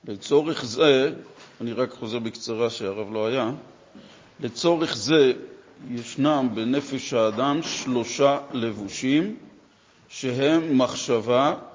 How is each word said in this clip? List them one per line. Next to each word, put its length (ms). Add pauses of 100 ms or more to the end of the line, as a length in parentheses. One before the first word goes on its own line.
לצורך 580
זה, 480 (480)
אני 120
רק 180
חוזר 280
בקצרה 500
שהרב 440
לא 140
היה, 240 (880)
לצורך 580
זה 360 (560)
ישנם 640
בנפש 600
האדם 500
שלושה 760 (140)
לבושים, 840 (720)
שהם 680
מחשבה 760 (220)